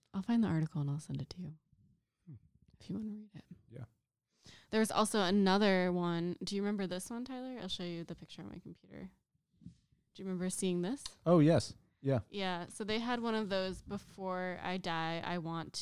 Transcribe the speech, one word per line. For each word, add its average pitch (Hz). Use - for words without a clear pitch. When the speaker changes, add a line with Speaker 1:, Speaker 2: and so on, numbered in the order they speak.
Speaker 1:
I'll 196
find 233
the 202
article 160
and 143
I'll 143
send 143
it 139
to -
you 156
Speaker 2:
Hmm. 160
Speaker 1:
if -
you 180
wanna 214
read 214
it. 160
Speaker 2:
Yeah. 120
Speaker 1:
There 220
was 220
also 214
another 190
one. 175
Do 190
you 196
remember 202
this 180
one, 240
Tyler? 254
I'll 185
show 190
you 170
the 165
picture -
on 196
my -
computer. -
Do -
you -
remember 185
seeing 185
this? 226
Speaker 2:
Oh, 170
yes. 151
Yeah. 135
Speaker 1:
Yeah. 180
So -
they 214
had 240
one 226
of 220
those 185
"Before 185
I 180
die, 165
I 175
want 165